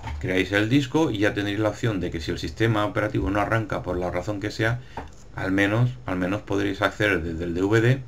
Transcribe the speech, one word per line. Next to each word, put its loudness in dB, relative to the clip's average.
Creáis 0
el 4
disco 2
y -2
ya 2
tendréis 0
la 2
opción 0
de -2
que -6
si -6
el -4
sistema 2
operativo 0
no 2
arranca 0
por -4
la -2
razón -4
que -4
sea, 0
al -4
menos, 4
al -2
menos 0
podréis -2
acceder 2
desde -4
el -4
D 0
V 4
D 4